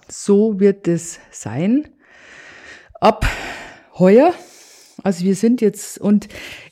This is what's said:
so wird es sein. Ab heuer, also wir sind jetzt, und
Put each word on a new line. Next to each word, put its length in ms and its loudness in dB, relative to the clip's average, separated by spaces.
so 520 0
wird 260 0
es 320 -4
sein. 560 -4
Ab 260 0
heuer, 340 6
also 220 -4
wir 100 2
sind 260 0
jetzt, 380 -2
und 300 0